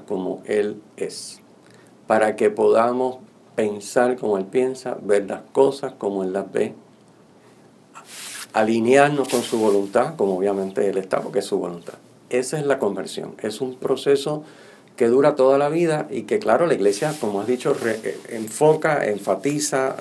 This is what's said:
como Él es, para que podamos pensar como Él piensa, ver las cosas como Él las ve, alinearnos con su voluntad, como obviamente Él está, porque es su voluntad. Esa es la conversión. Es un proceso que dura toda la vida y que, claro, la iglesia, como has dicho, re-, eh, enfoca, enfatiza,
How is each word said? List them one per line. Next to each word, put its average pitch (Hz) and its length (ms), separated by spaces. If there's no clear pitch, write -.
como 92 380
Él 107 360
es, - 460
para 107 280
que 107 140
podamos 123 680
pensar 113 640
como 104 200
Él 95 80
piensa, 127 560
ver 101 260
las - 140
cosas 135 460
como 98 260
Él 92 100
las 95 180
ve, 107 220
alinearnos 123 760
con 123 140
su 117 160
voluntad, 110 560
como 98 220
obviamente 98 520
Él - 80
está, - 240
porque 190 180
es 196 60
su 101 120
voluntad. 87 380
Esa 123 300
es 143 60
la 135 140
conversión. - 640
Es 107 200
un 127 140
proceso 139 680
que 117 120
dura 143 280
toda 135 240
la 143 100
vida 160 400
y 117 140
que, 104 160
claro, 123 260
la 151 80
iglesia, 101 480
como 104 180
has 104 80
dicho, 127 280
re-, 113 280
eh, - 140
enfoca, 151 760
enfatiza, 131 960